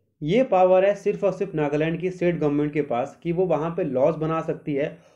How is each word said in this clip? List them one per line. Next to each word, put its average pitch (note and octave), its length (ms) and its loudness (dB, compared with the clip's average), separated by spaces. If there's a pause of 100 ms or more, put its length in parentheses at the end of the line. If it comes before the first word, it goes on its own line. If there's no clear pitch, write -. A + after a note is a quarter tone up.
(220)
ये G3 220 2
पावर F#3 400 4
है G3+ 120 4
सिर्फ G3+ 280 -4
और F#3 80 2
सिर्फ F#3+ 220 -6
नागालैंड D#3 460 0
की F3+ 100 -4
स्टेट F3 280 -2
गवर्नमेंट D3 340 0
के D3+ 120 -2
पास B2+ 380 -4
कि E3+ 100 -4
वो F3+ 140 0
वहाँ D#3+ 240 0
पे F3 140 -4
लॉज C#3+ 320 2
बना D#3+ 240 -2
सकती D#3+ 340 -6
है D#3 220 -4 (200)